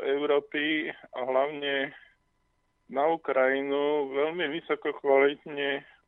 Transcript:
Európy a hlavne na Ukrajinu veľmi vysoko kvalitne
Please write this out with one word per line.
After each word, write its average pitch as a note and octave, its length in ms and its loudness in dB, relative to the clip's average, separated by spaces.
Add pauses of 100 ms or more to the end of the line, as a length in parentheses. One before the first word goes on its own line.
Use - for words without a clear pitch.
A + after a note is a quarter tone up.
Európy D3 880 0
a - 320 -14
hlavne C#3 720 -2 (960)
na C#3 160 2
Ukrajinu C#3 1040 0
veľmi D#3+ 400 -2
vysoko D3+ 480 -4
kvalitne C#3+ 800 2 (280)